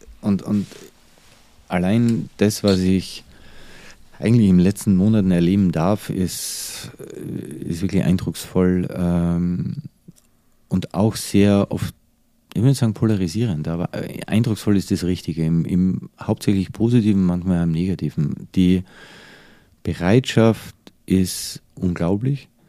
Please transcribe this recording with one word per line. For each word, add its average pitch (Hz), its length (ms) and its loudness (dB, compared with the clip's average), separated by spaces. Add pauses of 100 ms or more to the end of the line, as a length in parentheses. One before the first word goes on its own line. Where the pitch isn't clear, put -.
(200)
und, 202 220 -2
und 104 240 -2 (1040)
allein 113 680 0
das, 104 260 0
was 98 180 4
ich 92 420 0 (960)
eigentlich 110 300 4
in 92 80 6
den 87 80 6
letzten 101 320 2
Monaten 101 340 2
erleben 90 420 2
darf, 87 360 -2
ist, - 840 -8 (720)
ist 85 220 -6
wirklich 95 200 0
eindrucksvoll, 90 880 0
ähm, 87 840 -2 (920)
und - 260 -4
auch 104 220 0
sehr 101 540 2
oft, - 240 -6 (600)
ich 101 80 -2
würde 135 120 6
sagen 113 200 0
polarisierend, 95 720 -2
aber, 85 240 -4
äh, - 340 -10
eindrucksvoll 104 520 0
ist 90 120 -4
das 92 140 -2
Richtige, 85 400 -2
im, 82 220 0
im 92 420 0 (100)
hauptsächlich 101 540 -2
Positiven, 107 540 2
manchmal 87 360 0
im 85 100 0
Negativen. 85 800 -4
Die 92 300 4 (1000)
Bereitschaft 110 920 2 (300)
ist - 560 -2 (140)
unglaublich. 98 720 -2 (200)